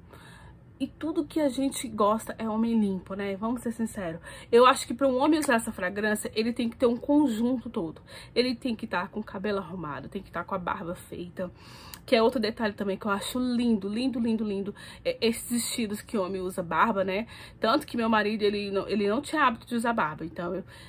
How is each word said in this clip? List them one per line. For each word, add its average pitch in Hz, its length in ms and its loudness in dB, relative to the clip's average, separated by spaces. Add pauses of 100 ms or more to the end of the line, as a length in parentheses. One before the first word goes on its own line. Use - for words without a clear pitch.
(800)
E 269 80 -2
tudo 320 360 -2
que - 140 -4
a 302 100 4
gente 262 380 -2
gosta 220 500 2
é 220 120 -4
homem 226 280 2
limpo, 196 380 0
né? 196 220 -4
Vamos 226 260 -4
ser 240 80 -4
sinceros. 202 500 -6 (300)
Eu 240 160 10
acho 269 220 6
que 277 40 -4
pra 277 140 2
um 254 160 2
homem 311 160 6
usar 285 160 2
essa 226 160 0
fragrância, 208 640 -2
ele 226 180 0
tem 233 160 -2
que 233 80 -8
ter 262 100 4
um 240 100 2
conjunto 240 760 2
todo. 165 320 -6 (320)
Ele 247 220 2
tem 240 180 -4
que 220 100 -8
tá 196 220 -4
com 214 140 -10
o - 20 -6
cabelo 202 360 -4
arrumado, 160 500 -8
tem 196 120 -8
que - 120 -16
tá 170 100 -6
com 196 140 -6
a - 20 -6
barba 175 380 -6
feita. 175 560 -10 (520)
Que - 120 4
é 226 60 6
outro 240 180 4
detalhe 214 320 -2
também 196 240 -4
que 208 100 -10
eu 202 60 0
acho 202 260 -4
lindo, 240 500 0
lindo, 240 300 -2
lindo, 226 240 0
lindo. 196 320 -4 (300)
É 170 160 -2
esses 233 320 0
estilos 226 500 -2
que - 160 -4
homem 185 220 -2
usa 185 240 -4
barba, 190 400 4
né? 196 240 -2 (320)
Tanto 247 260 4
que - 100 -8
meu 226 120 2
marido, 214 340 2
ele 202 300 0
não, 196 160 0
ele 202 200 2
não 220 120 2
tinha 302 240 2
hábito 233 240 0
de 240 80 -4
usar 233 160 0
barba. 160 320 -2
Então, 175 280 -6
eu, 190 120 -6 (240)